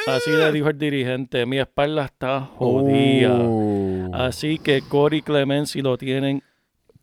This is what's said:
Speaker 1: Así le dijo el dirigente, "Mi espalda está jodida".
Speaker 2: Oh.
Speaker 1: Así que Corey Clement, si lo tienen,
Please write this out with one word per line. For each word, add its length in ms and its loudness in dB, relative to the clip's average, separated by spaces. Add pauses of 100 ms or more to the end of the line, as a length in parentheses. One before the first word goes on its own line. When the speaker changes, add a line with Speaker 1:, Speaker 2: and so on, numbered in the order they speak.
Speaker 1:
Así 220 0
le 220 2
dijo 160 -2
el 100 -2
dirigente, 680 -2
"Mi 120 -2
espalda 460 -2
está 380 -4
jodida". 920 2
Speaker 2:
Oh. 800 0
Speaker 1:
Así 460 -4
que 220 0
Corey 400 0
Clement, 460 0
si 140 -6
lo 160 0
tienen, 460 -2 (600)